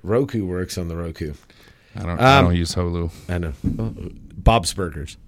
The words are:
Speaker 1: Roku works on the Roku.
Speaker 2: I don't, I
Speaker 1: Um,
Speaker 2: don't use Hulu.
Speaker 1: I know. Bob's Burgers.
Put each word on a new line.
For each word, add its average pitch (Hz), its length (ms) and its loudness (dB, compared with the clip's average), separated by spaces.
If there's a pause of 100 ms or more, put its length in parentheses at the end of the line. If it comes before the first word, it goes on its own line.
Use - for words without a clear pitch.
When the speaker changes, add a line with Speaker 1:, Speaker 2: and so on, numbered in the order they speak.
Speaker 1:
Roku 113 420 0
works 90 320 -4
on 90 80 -4
the 85 100 -6
Roku. 82 360 -6 (640)
Speaker 2:
I - 80 -8
don't, 87 160 -2
I 139 180 8
Speaker 1:
Um, 110 60 8
Speaker 2:
don't 87 120 4
use 85 180 0
Hulu. 87 360 -2 (180)
Speaker 1:
I 90 100 -2
know. 82 140 -4 (840)
Bob's - 380 2
Burgers. 78 420 -6 (120)